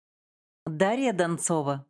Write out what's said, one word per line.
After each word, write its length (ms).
Дарья 460
Донцова. 760